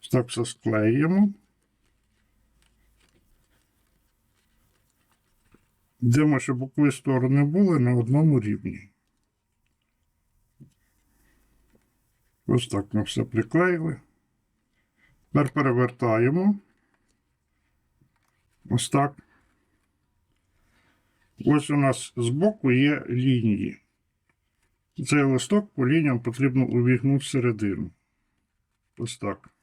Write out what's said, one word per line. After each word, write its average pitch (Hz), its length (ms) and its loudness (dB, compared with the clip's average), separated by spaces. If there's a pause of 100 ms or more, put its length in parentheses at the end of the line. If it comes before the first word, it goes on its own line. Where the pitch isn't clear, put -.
Ось - 80 -20
так 123 180 0
все 117 180 -4
склеїмо. 139 880 0 (4000)
Дивимо, 139 380 4
щоб 131 180 -6
бокові 135 340 0
сторони 135 520 0
були 170 360 2
на 123 160 2
одному 135 440 2
рівні. 104 500 -8 (3500)
Ось 120 200 0
так 101 260 -6
ми 107 100 0
все 120 200 -4
приклеїли. 160 760 -2 (1300)
Тепер 143 180 0
перевертаємо. 127 1120 0 (2000)
Ось 120 200 -2
так. 143 340 -2 (2250)
Ось 143 240 2
у 147 80 0
нас 135 380 0
збоку 135 560 0
є 139 380 2
лінії. 120 680 0 (1300)
Цей 147 160 2
листок 139 500 0
по 127 140 -2
лініям 143 320 0
потрібно 127 460 0
увігнути 123 520 2
всередину. 110 760 -2 (1040)
Ось 117 200 -10
так. - 320 -10 (140)